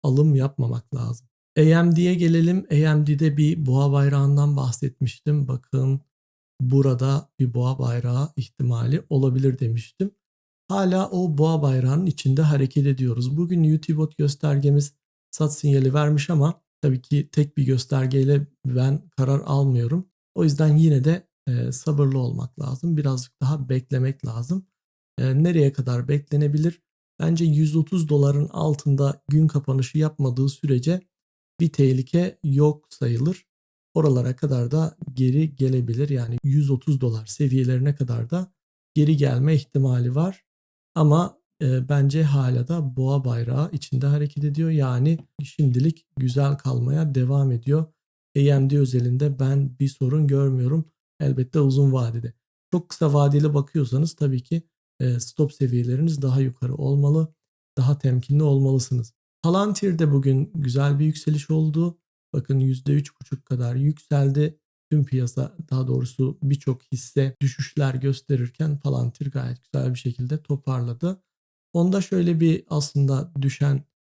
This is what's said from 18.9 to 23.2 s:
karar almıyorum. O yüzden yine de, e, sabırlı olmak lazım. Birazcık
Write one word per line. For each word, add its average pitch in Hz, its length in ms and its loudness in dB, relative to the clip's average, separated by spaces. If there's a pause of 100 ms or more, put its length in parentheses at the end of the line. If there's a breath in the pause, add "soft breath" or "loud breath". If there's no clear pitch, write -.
karar 135 220 2
almıyorum. 139 680 0 (280)
O 180 80 0
yüzden 151 340 4
yine 151 260 4
de, 165 240 0 (200)
e, 123 240 -2
sabırlı 139 480 0
olmak 123 400 -6
lazım. 147 380 -4
Birazcık 135 440 -4